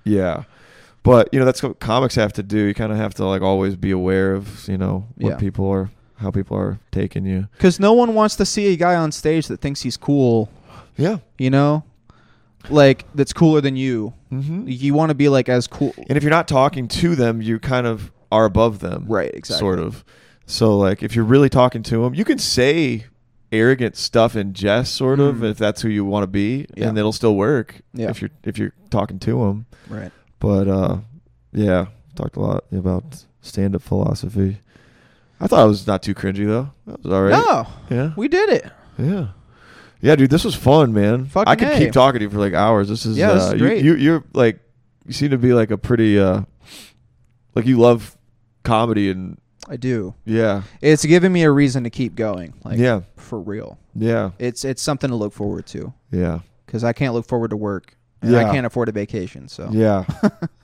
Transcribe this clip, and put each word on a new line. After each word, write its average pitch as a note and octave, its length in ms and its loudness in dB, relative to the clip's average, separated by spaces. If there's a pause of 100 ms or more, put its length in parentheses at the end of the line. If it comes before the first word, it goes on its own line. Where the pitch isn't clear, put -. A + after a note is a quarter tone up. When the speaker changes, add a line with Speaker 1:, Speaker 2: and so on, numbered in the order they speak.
Speaker 1:
Yeah. F#2+ 380 0 (600)
But, A#2+ 300 6
you C#3 60 2
know, C3 80 4
that's C3 160 0
what B2 180 -6
comics A#2 360 0
have G#2 180 0
to G#2+ 80 -8
do. G2+ 160 -4
You G#2 160 0
kinda G#2+ 200 -6
have G#2+ 200 -4
to, G2 120 -6
like, F#2+ 140 -2
always F#2+ 340 0
be F2+ 160 -4
aware F#2+ 440 0
of, G2+ 340 -10
you F#2+ 80 -4
know, F#2+ 300 -4 (100)
what G#2+ 140 -2
Speaker 2:
Yeah. - 60 -6
Speaker 1:
people G2 340 -4
are, F#2+ 180 -2 (280)
how G2+ 140 -8
people G2+ 280 -6
are G2+ 200 -6 (140)
taking G2 320 -6
you. F#2+ 240 -6 (100)
Speaker 2:
'Cause F#3 220 2
no G#3 140 4
one A#3+ 180 2
wants G#3+ 240 0
to G#3 80 -2
see G3+ 260 -2
a F3+ 60 0
guy F3 180 0
on D#3+ 160 0
stage D#3 380 -2
that F#2+ 140 -10
thinks C#3+ 180 -6
he's B2 160 -8
cool. A#2+ 540 0 (480)
Speaker 1:
Yeah. F3+ 180 -2 (220)
Speaker 2:
You C3 100 -2
know? D3 360 2 (840)
Like, C#3 460 6
that's C#3 180 -2
cooler D#3 300 4
than C3+ 140 -2
you. B2 360 -4 (200)
Speaker 1:
Mm-hmm. D3+ 340 -6
Speaker 2:
You C3 280 -4
wanna D#3 200 2
be, C#3+ 140 2
like, C3 200 2
as B2 180 0
cool. - 280 -4 (140)
Speaker 1:
And C3+ 80 0
if D3+ 60 0
you're D3 80 2
not E3 160 2
talking C3+ 420 0
to E3+ 260 0
them, A#2 260 0
you A2 180 -2
kind B2+ 280 -2
of A2 260 -6 (180)
are A2 140 4
above G#2+ 360 2
them. F2+ 280 -8
Speaker 2:
Right, G2 240 -2
exactly. - 280 -8
Speaker 1:
Sort F#2 180 0
of. - 260 -8 (420)
So, A2 300 2
like, G2 260 2
if - 140 -6
you're A2+ 80 2
really C3 240 6
talking B2 360 2
to A#2 200 -2
'em, B2 100 -2
you F#3 100 -2
can D4 140 0
say B2+ 680 0 (460)
arrogant A#2+ 440 2
stuff A2+ 400 0
in G2 160 -4
jest, G2+ 420 -2
sort C3 240 0
of, C#3 180 2
Speaker 2:
Mm. A2+ 140 -2
Speaker 1:
if - 80 -6
that's G#2 240 -2
who A2+ 60 -2
you G#2 160 -2
wanna G2+ 220 -2
be, G#2 400 -4 (100)
Speaker 2:
Yeah. G#2+ 120 -2
Speaker 1:
and A2 100 -4
it'll G#2+ 140 0
still A2 220 2
work A2 460 -2 (140)
Speaker 2:
Yeah. A2+ 160 -6
Speaker 1:
if A2 100 -10
you're, G2+ 100 -8 (140)
if - 140 -8
you're G2+ 140 -4 (180)
talking G2 300 -2
to B2 260 -2
'em. G#2 200 -4 (220)
Speaker 2:
Right. G#2 240 -14 (280)
Speaker 1:
But, G2 280 2
uh, F#2+ 300 0 (540)
yeah, F#2 340 0 (300)
talked - 200 -8
a - 40 -6
lot G2+ 320 -4
about F#2+ 520 -6 (180)
stand-up G2 400 -4
philosophy. G2 760 -2 (840)
I - 60 -2
thought - 180 6
it G#2+ 40 8
was G#2 180 0
not G2 160 -2
too G2+ 120 -4
cringy, G2 320 -4
though. B2 240 -2 (160)
That - 160 -16
was - 100 -6
all F#2+ 100 2
right. G2 100 4
Speaker 2:
No. F#4+ 340 2 (280)
Speaker 1:
Yeah. E3 220 -2
Speaker 2:
We A3+ 120 -2
did F#4+ 220 0
it. G#3 140 2 (340)
Speaker 1:
Yeah. D#3 300 -4 (760)
Yeah, D3 140 6
dude, C3 140 6
this D#3+ 140 2
was G3+ 100 -4
fun, C#3 400 4
man. A2 320 2
Speaker 2:
Fucking G3+ 240 0
Speaker 1:
I A#3 60 4
could A#3+ 120 2
Speaker 2:
A. D4 100 2
Speaker 1:
keep A2+ 140 2
talking B2+ 280 4
to G#2 40 -4
you G2+ 60 -4
for, G#2 80 -4
like, G2+ 160 0
hours. G2+ 340 2
This A2 180 -6
is, A2 120 -2
Speaker 2:
Yeah, G3 160 2
this F#3+ 100 4
Speaker 1:
uh, - 100 0
Speaker 2:
is G#2 60 0
Speaker 1:
you, - 60 4
Speaker 2:
great. G#3 180 0
Speaker 1:
you, D#3+ 120 6
you're, D3+ 280 2 (100)
like, A2+ 260 2 (460)
you - 60 -14
seem C#3+ 180 -2
to C3 80 0
be, B2 140 4
like, A2+ 180 2
a G#2+ 80 -4
pretty, A2 400 2
uh, F#2+ 240 2 (1120)
like, A#2 120 -2
you B2+ 120 4
love A#2 380 4 (460)
comedy A2 480 0
and F#2 280 -10 (300)
Speaker 2:
I C#3 80 -12
do. A#2 380 -6 (100)
Speaker 1:
Yeah. A2 380 0 (180)
Speaker 2:
It's D3+ 240 -4
given F3 280 2
me F3 120 0
a D#3 60 4
reason C#3 340 0
to A#2 60 -8
keep B2 260 -8
going, G2 380 -8 (100)
like, A2+ 140 -6
Speaker 1:
Yeah. A#2 240 0 (140)
Speaker 2:
for - 240 -14
real. G2+ 380 -14 (160)
Speaker 1:
Yeah. A2 440 -2
Speaker 2:
It's, B2 260 -8
it's C3+ 180 -8
something C#3 280 -4
to A#2+ 60 -4
look G#2 160 -6
forward - 340 -8
to. - 260 -14 (180)
Speaker 1:
Yeah. E2+ 300 -4 (260)
Speaker 2:
'Cause A2+ 180 -8
I A#2 80 0
can't B2+ 220 -4
look A#2 120 -4
forward A#2 240 -4
to G#2+ 60 -6
work, G2+ 400 -8 (260)
and A#2 140 2
I A#2 60 6
Speaker 1:
Yeah. G#2+ 100 0
Speaker 2:
can't B2+ 140 -2
afford A#2 220 -4
a G#2+ 40 -2
vacation, G2+ 560 -8
so. - 220 -14
Speaker 1:
Yeah. G#2+ 340 2 (180)
Speaker 2:
<laughs> G#3 80 2 (340)